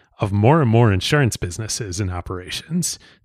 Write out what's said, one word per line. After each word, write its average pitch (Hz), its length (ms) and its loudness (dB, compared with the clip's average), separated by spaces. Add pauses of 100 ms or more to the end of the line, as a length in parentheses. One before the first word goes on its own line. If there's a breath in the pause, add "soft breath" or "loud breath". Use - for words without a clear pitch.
(200 soft breath)
of 101 120 -2
more 117 300 4
and 123 80 2
more 113 240 6
insurance 127 440 0
businesses 98 600 -8
and 98 120 -4
operations 92 880 -8 (260 soft breath)